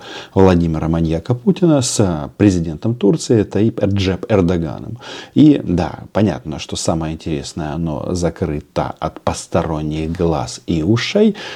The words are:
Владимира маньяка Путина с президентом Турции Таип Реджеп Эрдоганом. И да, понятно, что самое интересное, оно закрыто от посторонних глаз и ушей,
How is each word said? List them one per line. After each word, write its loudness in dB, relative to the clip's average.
Владимира 4
маньяка 0
Путина 2
с 0
президентом 2
Турции 2
Таип 0
Реджеп 0
Эрдоганом. 0
И 6
да, -2
понятно, 0
что -12
самое -2
интересное, -6
оно -4
закрыто -4
от -6
посторонних -4
глаз -2
и -2
ушей, 2